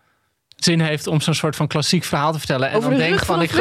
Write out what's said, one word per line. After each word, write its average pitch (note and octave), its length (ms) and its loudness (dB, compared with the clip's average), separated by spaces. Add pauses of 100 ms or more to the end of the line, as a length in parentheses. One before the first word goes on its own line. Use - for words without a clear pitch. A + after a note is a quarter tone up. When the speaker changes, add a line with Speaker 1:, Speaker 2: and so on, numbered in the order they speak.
(560)
Speaker 1:
zin E3 240 2
heeft D3+ 260 -2
om D#3 140 0
zo'n D#3+ 140 0
soort D3+ 220 -2
van D3+ 100 0
klassiek D#3 380 0
verhaal D3+ 280 0
te D#3 60 -6
vertellen. C3+ 320 -2
En - 60 0
Speaker 2:
Over A#3 140 0
Speaker 1:
dan C4+ 80 2
Speaker 2:
de - 60 2
Speaker 1:
denkt G4 140 2
Speaker 2:
rug - 80 -2
Speaker 1:
van, - 100 0
Speaker 2:
van - 80 2
een - 60 0
Speaker 1:
ik, - 0 -
ja, - 100 -2